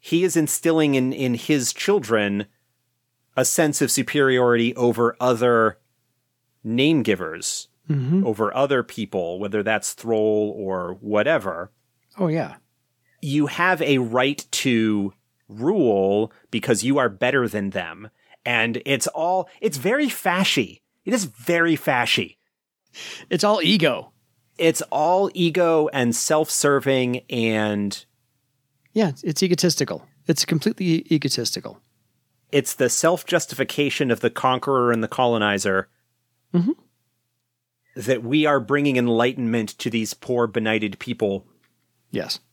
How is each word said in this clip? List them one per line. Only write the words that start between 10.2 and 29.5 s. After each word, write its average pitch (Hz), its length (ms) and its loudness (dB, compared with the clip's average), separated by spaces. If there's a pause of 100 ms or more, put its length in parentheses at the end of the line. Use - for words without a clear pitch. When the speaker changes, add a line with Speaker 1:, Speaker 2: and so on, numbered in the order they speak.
Speaker 1:
or 92 420 -6
whatever. 104 720 0 (480)
Speaker 2:
Oh, 190 80 0
yeah. 160 300 -4 (680)
Speaker 1:
You 147 240 0
have 175 340 0
a 143 180 2
right 127 520 0
to 107 640 0 (340)
rule 107 840 2 (200)
because 110 340 0
you 139 140 2
are 127 100 2
better 123 400 0
than 98 220 -4
them. 92 400 -10 (340)
And 117 420 0
it's 135 220 0
all, 175 400 -2 (140)
it's 156 160 -2
very 233 300 0
fashy. 180 720 -2 (240)
It 190 100 -4
is 214 100 0
very 170 520 0
fashy. 120 600 0 (960)
Speaker 2:
It's 180 140 0
all 208 180 4
ego. 160 500 0 (460)
Speaker 1:
It's 165 320 2
all 180 440 2
ego 165 580 2
and 120 220 2
self-serving 135 1040 0 (100)
and 107 720 -2 (880)
Speaker 2:
Yeah, 214 160 2
it's, 135 140 -8
it's 160 200 -2
egotistical. 170 640 0 (200)